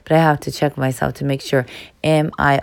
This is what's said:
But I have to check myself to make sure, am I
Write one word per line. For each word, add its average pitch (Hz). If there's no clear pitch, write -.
But -
I 160
have 156
to 143
check -
myself 135
to 143
make 139
sure, 131
am 156
I 143